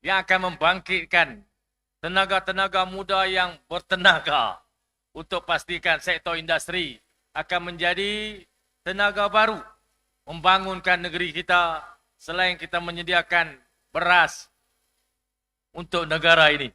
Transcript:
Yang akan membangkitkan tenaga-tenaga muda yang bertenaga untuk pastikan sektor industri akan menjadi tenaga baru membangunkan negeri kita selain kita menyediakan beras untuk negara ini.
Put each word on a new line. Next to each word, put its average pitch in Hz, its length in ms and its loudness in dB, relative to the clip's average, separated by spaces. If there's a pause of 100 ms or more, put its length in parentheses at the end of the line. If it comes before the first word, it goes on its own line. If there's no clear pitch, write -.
Yang 190 160 0
akan 185 320 -2
membangkitkan 165 880 -2 (560)
tenaga-tenaga 190 880 -2
muda 190 400 -2
yang 180 400 -2
bertenaga 160 960 2 (480)
untuk 165 320 -10
pastikan 165 560 -2
sektor 165 400 -4
industri 160 560 -4 (400)
akan 175 400 -6
menjadi 202 640 -4 (480)
tenaga 202 400 0
baru 214 320 2 (640)
membangunkan 180 800 0
negeri 175 320 -6
kita 175 480 0 (320)
selain 180 400 -2
kita 165 240 -6
menyediakan 170 800 -2 (320)
beras 170 560 2 (1300)
untuk 170 320 -4
negara 160 480 6
ini. 135 200 -8